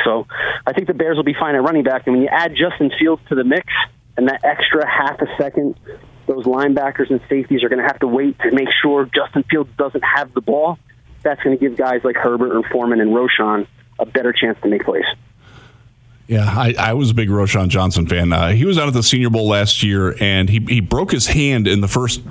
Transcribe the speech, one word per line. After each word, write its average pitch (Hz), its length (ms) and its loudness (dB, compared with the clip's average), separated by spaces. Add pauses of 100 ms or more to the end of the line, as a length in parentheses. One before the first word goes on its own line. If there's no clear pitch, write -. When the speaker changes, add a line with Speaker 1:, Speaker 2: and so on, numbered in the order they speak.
Speaker 1:
So 110 220 0 (400)
I 131 80 0
think 185 120 -2
the 180 80 0
Bears 160 220 0
will 151 80 -2
be 143 100 0
fine 151 200 -2
at 131 80 2
running 151 220 2
back. 131 220 -2
And 127 100 2
when 127 60 4
you 143 60 0
add 165 260 0
Justin 151 440 0
Fields 160 320 2
to 151 40 0
the 127 100 0
mix 151 220 0 (500)
and 127 120 2
that 135 160 -2
extra 151 440 0
half 147 340 -2
a 131 40 0 (120)
second, 143 360 -2 (520)
those 131 180 -4
linebackers 139 640 0
and 127 100 0 (100)
safeties 135 340 0
are 117 60 -2
gonna 127 120 0
have 143 180 -2
to 139 80 0
wait 135 320 0
to 113 100 0
make 131 180 2 (140)
sure 143 240 2
Justin 139 380 -2
Fields 151 340 -2
doesn't 139 260 -2
have 139 300 -2
the 127 80 -2
ball. 156 360 0 (440)
That's 143 200 -2
gonna 135 140 2
give 127 220 -2
guys 127 260 -2
like 123 120 0
Herbert 120 380 0
and 113 120 0
Foreman 120 340 0
and 107 120 4
Roschon 107 540 0 (320)
a 110 80 -2
better 123 280 0
chance 113 280 0
to 101 60 0
make 104 160 0
plays. - 200 -2 (1200)
Speaker 2:
Yeah, 107 200 2
I, 117 300 0
I 107 160 0
was 131 160 2
a 113 40 0
big 110 140 0
Roschon 98 400 2
Johnson 87 380 2
fan. 85 260 2
Uh, 85 200 2
he 117 120 4
was 185 140 2
out 147 80 2
at 131 80 0
the 120 80 2
Senior 127 260 2
Bowl 110 200 0
last 104 340 2
year, 98 380 0
and 95 280 2
he, 107 180 0
he 117 140 0
broke - 300 -2
his 131 160 0
hand 139 400 2
in 98 140 2
the 98 80 0
first 123 420 -2